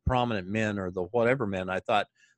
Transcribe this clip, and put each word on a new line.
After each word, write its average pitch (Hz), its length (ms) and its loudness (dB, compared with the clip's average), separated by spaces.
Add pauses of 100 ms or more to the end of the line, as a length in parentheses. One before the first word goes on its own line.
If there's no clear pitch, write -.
prominent 120 420 0
men 107 300 0
or 92 140 -4
the 92 200 -2
whatever 120 360 2
men, 92 220 -4
I 92 100 -2
thought, 104 280 0 (300)